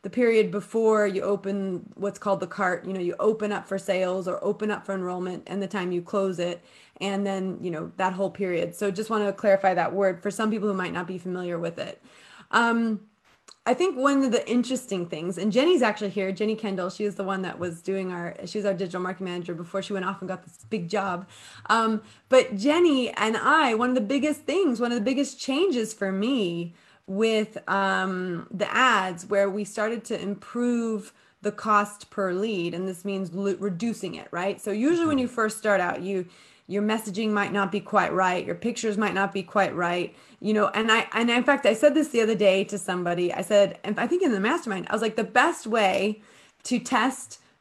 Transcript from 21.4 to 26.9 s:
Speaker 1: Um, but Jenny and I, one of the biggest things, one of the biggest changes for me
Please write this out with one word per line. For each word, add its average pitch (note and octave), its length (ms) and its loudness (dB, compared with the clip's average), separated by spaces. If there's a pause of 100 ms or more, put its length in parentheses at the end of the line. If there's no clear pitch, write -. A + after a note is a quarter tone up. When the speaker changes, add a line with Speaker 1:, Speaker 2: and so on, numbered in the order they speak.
Speaker 1:
Um, A3 360 2 (260)
but B3+ 280 6
Jenny C#4+ 540 4
and A3 260 0
I, C#4+ 360 4
one A#3+ 160 2
of B3+ 60 2
the B3+ 60 4
biggest C#4 400 0
things, C#4+ 380 2
one A#3+ 120 0
of A#3+ 60 0
the G#3 60 0
biggest C4 360 -2
changes C4 540 0
for F#3+ 180 -2
me F#3+ 640 -2 (320)